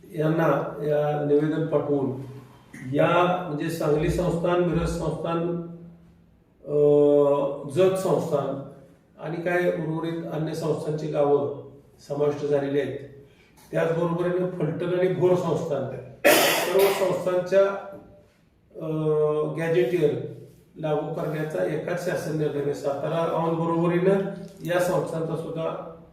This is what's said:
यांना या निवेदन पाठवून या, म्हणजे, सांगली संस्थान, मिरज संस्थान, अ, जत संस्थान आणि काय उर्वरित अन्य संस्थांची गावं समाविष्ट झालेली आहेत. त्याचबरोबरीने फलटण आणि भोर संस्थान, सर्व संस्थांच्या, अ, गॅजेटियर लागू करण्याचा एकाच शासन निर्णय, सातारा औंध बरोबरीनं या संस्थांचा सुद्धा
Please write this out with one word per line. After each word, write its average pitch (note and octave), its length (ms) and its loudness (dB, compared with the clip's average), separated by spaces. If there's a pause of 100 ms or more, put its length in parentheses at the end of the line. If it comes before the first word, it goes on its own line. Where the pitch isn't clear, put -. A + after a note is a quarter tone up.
(180)
यांना D#3 640 2
या D3 440 0
निवेदन D3+ 400 2
पाठवून C#3+ 440 0 (840)
या, E3+ 540 2
म्हणजे, D#3 220 -4
सांगली D#3 380 0
संस्थान, F3 560 0
मिरज E3 240 0
संस्थान, E3+ 760 -4 (1000)
अ, D3 100 -2 (920)
जत F3+ 260 4
संस्थान - 760 -2 (500)
आणि D#3 160 -6
काय F3 320 0
उर्वरित E3 540 -4 (100)
अन्य D#3 220 -4
संस्थांची D3+ 520 -4
गावं C#3+ 580 0 (440)
समाविष्ट D3 360 -2
झालेली C#3 360 0
आहेत. A#2+ 180 -6 (760)
त्याचबरोबरीने F3 760 0
फलटण E3+ 480 -2
आणि F#3 100 2
भोर F3+ 260 4
संस्थान, C#3+ 640 -2 (760)
सर्व G3 60 4
संस्थांच्या, F#3 840 2 (1120)
अ, D#3+ 100 -8 (720)
गॅजेटियर E3 560 2 (640)
लागू D3+ 380 -2
करण्याचा D#3 500 -4
एकाच E3+ 420 -4
शासन D#3 320 -4
निर्णय, C#3+ 340 -2
सातारा D3+ 600 -2
औंध E3 260 0
बरोबरीनं E3+ 600 2 (460)
या F3 160 0
संस्थांचा D#3+ 560 -2
सुद्धा - 600 -8 (160)